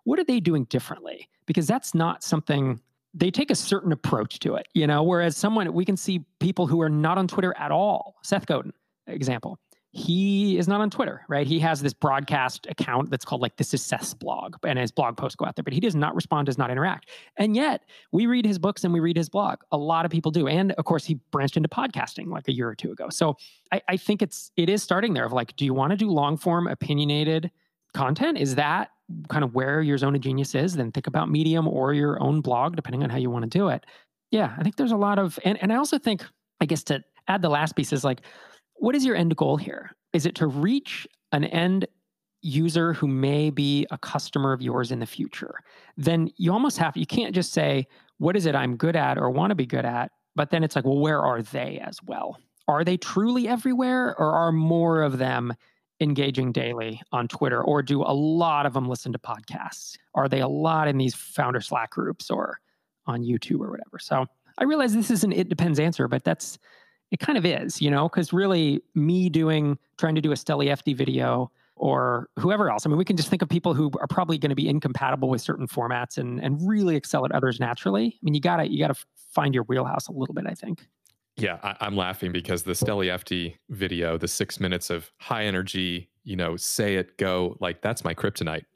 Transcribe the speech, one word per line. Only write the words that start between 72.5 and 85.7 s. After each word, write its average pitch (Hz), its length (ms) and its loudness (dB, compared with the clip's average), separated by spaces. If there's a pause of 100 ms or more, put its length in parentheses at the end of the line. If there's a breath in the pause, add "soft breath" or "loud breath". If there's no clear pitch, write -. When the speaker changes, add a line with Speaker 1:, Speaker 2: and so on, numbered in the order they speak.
Speaker 1:
else. 107 120 -2
I 156 60 0
mean, 151 80 4
we 180 80 2
can 196 100 2
just 160 140 -2
think 185 140 0
of 156 40 2
people 170 280 2
who 147 240 2
are 147 80 -4
probably 165 320 0
gonna 139 160 0
be 139 120 0
incompatible 135 640 0
with 123 100 2
certain - 280 -4
formats 123 500 -4
and, 123 260 -4
and 139 140 0 (100)
really 196 280 4
excel 139 280 0
at - 80 0
others 127 280 2
naturally. 190 560 0
I - 80 -20
mean, 151 100 2
you 147 80 2
gotta, 170 280 2
you 147 100 0
gotta 151 180 0
f-, - 80 -18 (240)
find 143 240 2
your 123 120 2
wheelhouse 131 420 -2
a - 60 -12
little 135 200 -6
bit, - 140 -6
I 175 80 -8
think. - 320 -10 (500)
Speaker 2:
Yeah, 95 240 -2
I, 101 200 -6
I'm 101 140 -2
laughing 92 360 -2
because 87 320 -2
the 92 80 -4
Steli 101 380 0
F 90 140 -4
D 85 320 -6 (140)
video, 85 480 -2
the 87 100 -4
six - 320 -4
minutes 90 300 -2
of 82 300 -6
high 110 260 -4
energy, 92 640 -4 (140)